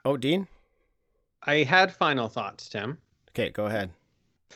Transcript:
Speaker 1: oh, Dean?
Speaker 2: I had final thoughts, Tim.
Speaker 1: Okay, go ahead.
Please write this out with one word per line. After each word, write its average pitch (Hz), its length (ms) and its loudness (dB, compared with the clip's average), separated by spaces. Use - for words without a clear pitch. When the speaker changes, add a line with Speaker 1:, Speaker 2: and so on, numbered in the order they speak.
Speaker 1:
oh, 143 140 2
Dean? 165 300 -2
Speaker 2:
I 151 200 2
had 185 320 4
final 135 340 0
thoughts, - 400 -8
Tim. 110 300 -8
Speaker 1:
Okay, 110 200 -2
go 107 160 -4
ahead. 104 240 -4